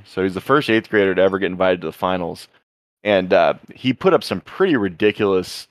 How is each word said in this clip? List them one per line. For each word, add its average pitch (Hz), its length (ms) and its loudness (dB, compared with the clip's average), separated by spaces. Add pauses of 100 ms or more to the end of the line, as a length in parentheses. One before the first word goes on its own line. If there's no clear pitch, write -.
So - 180 -6
he's 95 100 -2
the 92 80 -8
first 139 300 0
eighth 110 180 0
grader 98 240 2
to 90 80 2
ever 95 160 2
get 92 140 -2
invited 92 300 0
to 80 60 -8
the 80 60 -8
finals. 90 540 -6 (560)
And, 95 280 0
uh, 82 220 4 (220)
he 127 180 -4
put 175 220 2
up - 80 -2
some - 180 -6
pretty 190 340 -2
ridiculous 98 960 -2